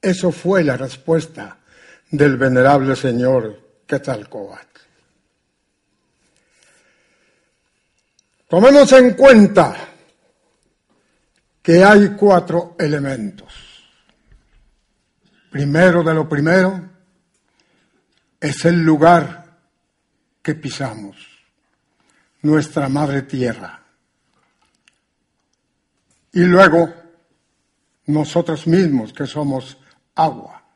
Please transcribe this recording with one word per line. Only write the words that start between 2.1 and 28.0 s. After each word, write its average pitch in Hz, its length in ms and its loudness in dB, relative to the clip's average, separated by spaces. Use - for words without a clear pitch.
del 143 280 0
venerable 131 580 0
señor 123 680 -4
Quetzalcóatl. 107 920 -12
Tomemos 262 440 4
en 254 200 6
cuenta 202 800 4
que 170 200 4
hay 202 280 6
cuatro 175 680 -2
elementos. 139 760 -8
Primero 165 520 0
de 160 120 -2
lo 156 140 -4
primero 175 600 -2
es 147 240 -10
el 170 180 0
lugar 160 640 2
que 156 120 -6
pisamos, 117 640 -14
nuestra 151 460 -2
madre 139 340 -4
tierra. - 600 -10
Y 180 80 -2
luego 170 520 4